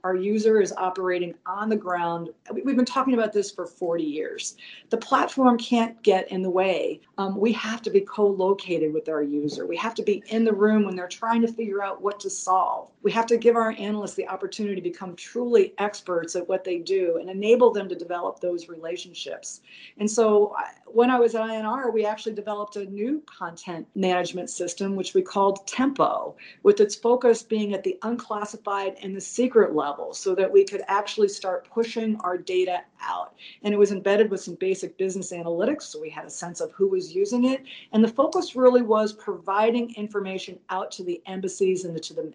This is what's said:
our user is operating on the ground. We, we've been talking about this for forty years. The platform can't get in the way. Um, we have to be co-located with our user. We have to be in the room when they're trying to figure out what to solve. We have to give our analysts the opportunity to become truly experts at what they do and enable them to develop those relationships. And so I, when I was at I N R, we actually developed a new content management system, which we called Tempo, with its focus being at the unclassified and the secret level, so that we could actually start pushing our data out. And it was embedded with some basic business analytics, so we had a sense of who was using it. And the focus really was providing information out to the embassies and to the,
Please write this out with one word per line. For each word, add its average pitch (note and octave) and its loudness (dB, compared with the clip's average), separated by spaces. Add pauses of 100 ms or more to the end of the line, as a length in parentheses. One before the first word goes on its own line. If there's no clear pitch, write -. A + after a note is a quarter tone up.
our F#3 0
user G#3+ 4
is F#3 2
operating F3+ -2 (140)
on G3+ -4
the G#3+ 2
ground. F3 -2 (220)
We, - -6
we've C4 0
been B3 4
talking C4+ 0
about A3 0
this G3+ -2
for F3 -8
forty E3+ -2
years. - -6 (340)
The A3 0
platform C4 4
can't A#3 0
get F#3+ 4
in F#3+ -2
the F#3 0
way. F3+ 0 (180)
Um, G3 -2
we A3 4
have A3 -4
to - -4
be G3 6
co-located F#3+ 0
with D#3 -4
our D3+ 0
user. D3 -4
We E3+ -6
have - -6
to - -6
be G3+ 0
in A3+ 0
the A3 4
room G#3 4
when F#3 -4
they're F3+ -6
trying A3+ -2
to A#3 2
figure G3+ -4
out G3 -8
what G3+ -2
to F#3+ -8
solve. - 0 (140)
We G3 2
have A3+ 2
to A#3 4
give A#3 6
our A3+ 0
analysts G#3 -4
the - -6
opportunity G3 -6
to F3+ -8
become F3 -8
truly A#3 2
experts F3+ -4
at F3 -4
what F#3+ -2
they F3+ -4
do F3 0
and F3+ -10
enable A3 6
them F#3+ -4
to F3+ -6
develop E3+ -6
those F3 -4
relationships. E3 -12 (380)
And G#3+ -2
so G#3+ 4
I, - -6 (140)
when A#3+ 4
I B3+ 4
was A3+ 4
at A3 -2
I A3 -4
N A3 -6
R, A#3+ -4
we G#3+ 0
actually G#3+ -4
developed G#3 -8
a G3+ -8
new A3 -4
content E3+ -12
management F3+ -2
system, G3 -4
which F#3 -6
we F#3 4
called G3 0
Tempo, - 0 (300)
with G3+ 8
its G#3 4
focus A#3 4
being G#3+ -2
at G3 -6
the F#3 -2
unclassified G#3 -4
and G3 -8
the G3 -8
secret A#3 4
level, D3+ -2
so F#3 -2
that F#3+ 2
we G3 8
could G3 -6
actually G3+ 0
start F#3 -6
pushing A3+ -2
our F3+ -4
data F3+ -2 (200)
out. - -8 (280)
And G#3 0
it - 0
was G3+ 6
embedded G3+ 2
with F#3+ -6
some F3 -12
basic F#3+ -4
business F#3+ -4
analytics, F3 -2
so - -14
we D#3 -10
had D#3 -14
a D#3 -18
sense F3 -12
of D#3+ -6
who G3 2
was E3+ -2
using G#3 0
it. C4+ 0 (280)
And A3 8
the A3+ 4
focus D#4+ 0
really B3+ 8
was G#3+ 2
providing G#3+ 0
information F#3+ -8 (120)
out F#3+ -6
to - -12
the F3 -4
embassies F#3 -2
and E3 -6
to - -14
the, D#3+ -6